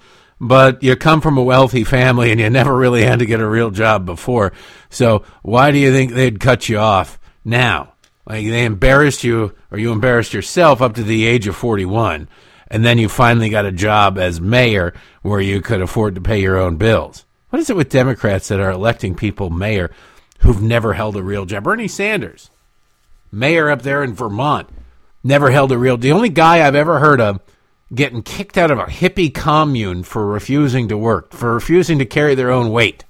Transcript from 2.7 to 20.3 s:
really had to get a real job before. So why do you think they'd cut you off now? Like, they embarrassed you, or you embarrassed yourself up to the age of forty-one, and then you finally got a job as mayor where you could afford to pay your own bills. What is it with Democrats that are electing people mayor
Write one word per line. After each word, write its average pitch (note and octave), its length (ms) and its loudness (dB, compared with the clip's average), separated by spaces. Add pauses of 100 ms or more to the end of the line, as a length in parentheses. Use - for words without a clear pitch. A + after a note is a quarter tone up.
really B2 280 2
had A#2+ 160 2
to A#2+ 60 0
get A2+ 140 -2
a G#2+ 80 -2
real A2+ 220 0
job G#2 340 0
before. F#2+ 480 -2 (380)
So A2+ 340 0 (180)
why B2+ 280 2
do C#3+ 80 2
you C3+ 140 4
think C3 200 0
they'd A#2+ 280 0
cut B2 280 0
you G#2+ 100 -2
off G2+ 420 0 (240)
now? A2 480 -2 (320)
Like, G#2+ 220 -8
they A#2 180 0
embarrassed C3 600 2
you, A2+ 280 -2 (200)
or G#2 60 -8
you A2+ 120 -2
embarrassed A#2 420 0
yourself C3+ 480 2
up A#2+ 140 0
to A#2 80 -6
the A2 240 0
age A2+ 220 0
of F#2 80 -6
forty-one, G2 720 -4 (400)
and A2+ 160 -2
then A#2+ 120 4
you A2+ 120 2
finally A#2 400 2
got G#2 180 -2
a G2 60 -6
job G2+ 440 2
as F2+ 240 -2
mayor G#2 540 0 (280)
where G2+ 180 -2
you G2 200 -2
could F#2+ 220 -4
afford G#2 320 -2
to F#2+ 60 -10
pay G2+ 200 -2
your F#2+ 160 0
own F2+ 200 -2
bills. G2 480 0 (260)
What C4+ 80 -2
is D#4+ 100 -2
it A#3 60 -2
with D#3+ 140 -2
Democrats A#2+ 580 -2
that G2 140 -2
are F#2+ 100 -2
electing F#2+ 460 -4
people G2 340 -6
mayor F#2+ 400 -4 (480)